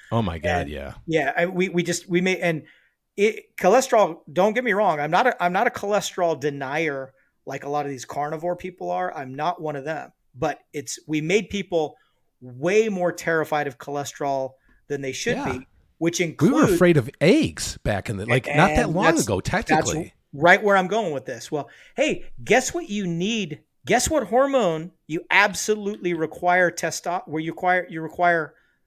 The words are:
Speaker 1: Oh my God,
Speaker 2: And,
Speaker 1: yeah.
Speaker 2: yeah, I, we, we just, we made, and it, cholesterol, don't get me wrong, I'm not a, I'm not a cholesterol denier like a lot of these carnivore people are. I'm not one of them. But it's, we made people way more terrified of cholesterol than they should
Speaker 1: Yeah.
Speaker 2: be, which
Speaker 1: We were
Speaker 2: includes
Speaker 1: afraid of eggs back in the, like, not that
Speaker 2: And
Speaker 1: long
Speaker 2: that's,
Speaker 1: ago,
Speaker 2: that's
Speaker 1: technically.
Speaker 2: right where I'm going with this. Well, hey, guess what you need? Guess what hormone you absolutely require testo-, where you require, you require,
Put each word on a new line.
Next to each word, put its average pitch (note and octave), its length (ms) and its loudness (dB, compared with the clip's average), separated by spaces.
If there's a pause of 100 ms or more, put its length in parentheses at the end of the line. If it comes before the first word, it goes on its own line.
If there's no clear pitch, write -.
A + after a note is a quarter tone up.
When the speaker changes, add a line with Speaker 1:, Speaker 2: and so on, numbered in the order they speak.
(100)
Speaker 1:
Oh A#2 100 0
my F2 180 -2
God, D#2 240 0
Speaker 2:
And, C#2+ 80 -8
Speaker 1:
yeah. C#2 240 -10 (120)
Speaker 2:
yeah, D#3 280 0
I, F3 120 0
we, F#3 240 -2
we F3 120 0
just, E3+ 260 -4
we F3+ 120 2
made, F#3 180 0
and E3+ 260 -2 (520)
it, - 400 -2
cholesterol, G3+ 640 4 (120)
don't G3 220 2
get B3 100 -2
me A3 80 0
wrong, F#3 280 2
I'm D3+ 100 -2
not G3+ 160 4
a, - 160 0
I'm F3+ 100 2
not G3+ 140 2
a - 40 2
cholesterol F#3 680 -2
denier C#3 720 -4 (320)
like C3+ 200 -10
a C#3+ 40 -8
lot D3 160 -2
of C#3+ 60 -6
these C3 140 -10
carnivore D#3 520 -4
people F3+ 340 -10
are. F3+ 260 -4
I'm C3 180 -10
not D#3+ 260 -4
one D3+ 160 -6
of C3+ 80 -10
them. C#3+ 280 -8 (220)
But D3 260 -4 (120)
it's, C#3 340 -10
we D3+ 140 -2
made F3+ 300 0
people E3+ 460 -2 (440)
way D#3+ 480 2
more F3+ 240 0
terrified D#3+ 540 -2
of C3+ 120 -10
cholesterol C#3 720 -4 (360)
than C#3 140 -6
they C3 100 -6
should A#3 240 -2
Speaker 1:
Yeah. C#4 220 -6
Speaker 2:
be, - 80 -16 (320)
which E3+ 220 0
Speaker 1:
We F3+ 60 2
were D#3 40 -4
Speaker 2:
includes A3+ 420 4
Speaker 1:
afraid F3 240 6
of B2+ 140 0 (100)
eggs F3+ 600 2
back G2+ 260 -2
in G#2+ 80 -6
the, G2 100 -6
like, B2 200 2
not E3 220 4
that A#3+ 180 2
Speaker 2:
And E3 80 -2
Speaker 1:
long F#3+ 100 0 (120)
Speaker 2:
that's, C#4 80 0
Speaker 1:
ago, F#2+ 160 0
Speaker 2:
that's - 100 -6
Speaker 1:
technically. D3+ 640 0 (180)
Speaker 2:
right F3 300 6
where G3+ 140 4
I'm F#3 120 2
going G3 240 -2
with C3+ 140 -8
this. B2 260 -10
Well, D3 160 -6 (280)
hey, C#4 280 -2 (180)
guess A3+ 300 2
what E4+ 160 -8
you G#3 180 -6
need? F3 540 -4 (240)
Guess A#3 240 2
what C4+ 200 0
hormone A3 640 2 (140)
you D#3+ 240 -6
absolutely G3+ 840 0
require F3 560 2
testo-, F3 560 -6
where D3+ 160 -6
you D#3+ 100 -6
require, F3+ 380 0
you D#3+ 100 -8
require, E3 540 0 (320)